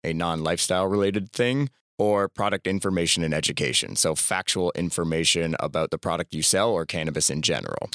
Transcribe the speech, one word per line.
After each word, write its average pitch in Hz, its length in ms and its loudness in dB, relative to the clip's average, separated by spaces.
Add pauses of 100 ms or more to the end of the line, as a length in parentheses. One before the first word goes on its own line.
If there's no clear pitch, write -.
a 82 80 -2
non-lifestyle 85 760 0
related 98 440 0
thing, 131 380 0 (280)
or 101 300 4
product 101 400 -2
information 92 560 0
and 78 100 0
education. - 640 -2
So 78 200 2
factual 92 600 -2
information 82 840 0
about 78 320 -2
the 80 80 -2
product 85 340 -4
you 78 80 -4
sell 101 300 2
or 85 140 0
cannabis 78 440 -2
in 76 140 -2
general. 50 520 -2